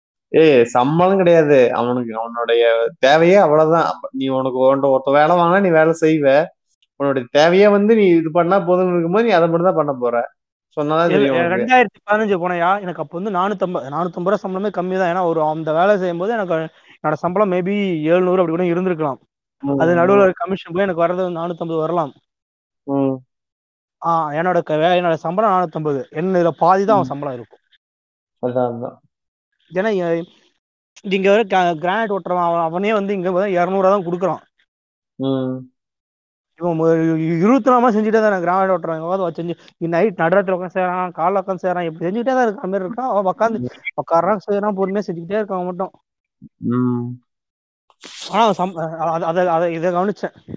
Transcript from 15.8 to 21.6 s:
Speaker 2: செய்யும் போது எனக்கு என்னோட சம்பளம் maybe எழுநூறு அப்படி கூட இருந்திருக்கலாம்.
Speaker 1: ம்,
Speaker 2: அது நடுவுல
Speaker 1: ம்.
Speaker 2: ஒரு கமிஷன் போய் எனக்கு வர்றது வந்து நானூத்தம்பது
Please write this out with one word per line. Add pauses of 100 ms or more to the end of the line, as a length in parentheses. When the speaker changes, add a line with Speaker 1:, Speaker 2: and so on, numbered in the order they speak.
Speaker 2:
செய்யும்
போது
எனக்கு
என்னோட
சம்பளம்
maybe
எழுநூறு
அப்படி
கூட
இருந்திருக்கலாம். (460)
Speaker 1:
ம்,
Speaker 2:
அது
நடுவுல
Speaker 1:
ம்.
Speaker 2:
ஒரு
கமிஷன்
போய்
எனக்கு
வர்றது
வந்து
நானூத்தம்பது